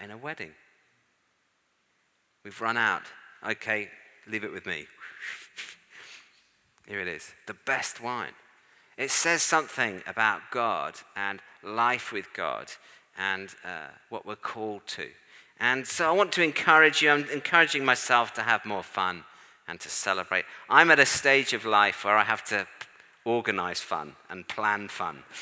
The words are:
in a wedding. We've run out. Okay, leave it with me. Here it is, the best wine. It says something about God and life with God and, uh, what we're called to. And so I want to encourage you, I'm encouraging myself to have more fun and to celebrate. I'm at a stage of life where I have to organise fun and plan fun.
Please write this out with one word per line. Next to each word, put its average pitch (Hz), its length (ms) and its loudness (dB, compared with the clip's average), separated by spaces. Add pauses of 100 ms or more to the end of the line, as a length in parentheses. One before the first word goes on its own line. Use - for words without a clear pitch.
in 101 80 -14
a 107 60 -14
wedding. 123 380 -12 (1900)
We've 101 160 -14
run 113 160 0
out. 107 280 2 (420)
Okay, 107 440 -4 (360)
leave 107 180 -6
it 104 80 -8
with 92 140 -12
me. 78 220 -8 (2000)
Here 101 140 -10
it 90 80 -6
is, 78 240 -12 (140)
the 104 80 -10
best - 460 -4
wine. 117 340 -6 (600)
It 135 140 -4
says 165 320 4
something 120 640 0
about 104 440 0
God 98 500 -4 (140)
and 98 260 -6 (220)
life 120 480 0
with 101 220 -8
God 69 400 -6 (460)
and, 95 360 -6 (100)
uh, 82 240 -12 (200)
what 110 180 -10
we're 104 100 -10
called 107 500 -8
to. - 240 -10 (480)
And 127 280 0
so 165 220 2
I 165 40 4
want 185 200 4
to 180 100 2
encourage 156 580 6
you, 151 100 6
I'm 143 200 2
encouraging 147 520 2
myself 123 520 2
to 113 80 -4
have 113 220 2
more 101 180 -4
fun 90 420 -4 (420)
and 85 140 -10
to - 80 -12
celebrate. 92 560 0 (240)
I'm 160 220 8
at 147 80 8
a 135 80 8
stage 139 480 2
of 107 100 -4
life 104 400 2
where 104 120 4
I 104 80 4
have 110 220 -2
to 101 200 -2 (580)
organise 104 560 -2
fun 76 340 -8 (140)
and 90 180 -14
plan 104 400 -2
fun. 80 380 -8 (180)